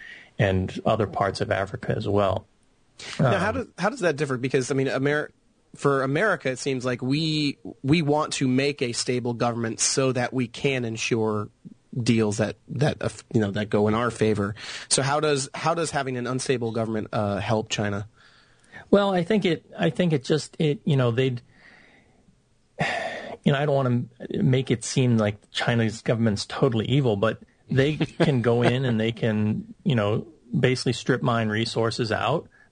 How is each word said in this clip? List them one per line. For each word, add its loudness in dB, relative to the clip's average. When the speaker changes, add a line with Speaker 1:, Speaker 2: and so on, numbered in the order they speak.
Speaker 1:
and 0
other 2
parts -2
of -4
Africa -4
as -4
well. 2
Speaker 2:
Now, 4
how 0
Speaker 1:
Um, -2
Speaker 2:
does, -4
how 0
does -4
that 2
differ? -2
Because, 0
I -2
mean, 2
Amer-, 0
for 2
America, 0
it -6
seems -2
like -2
we, 0
we 4
want 0
to 0
make 0
a 0
stable -2
government -2
so 2
that -2
we 0
can -2
ensure -2
deals 2
that, -2
that, -2
uh, -2
you 4
know, 2
that -4
go 4
in 2
our 0
favor. 0
So 2
how 0
does, 0
how 0
does -2
having -4
an -4
unstable -2
government, -2
uh, 0
help -2
China? -2
Speaker 1:
Well, 6
I 2
think 2
it, 0
I 0
think 2
it 0
just, -2
it, 0
you 2
know, 4
they'd, 0
<sighs> -
you 4
know, 2
I 0
don't 2
wanna 0
make 2
it 0
seem 2
like 0
China's -2
government's 0
totally 0
evil, 2
but -2
they 2
Speaker 3:
<laughs> -4
Speaker 1:
can 4
go 4
in 2
and 0
they 2
can, 0
you 2
know, 0
basically 2
strip 0
mine 0
resources -2
out. -2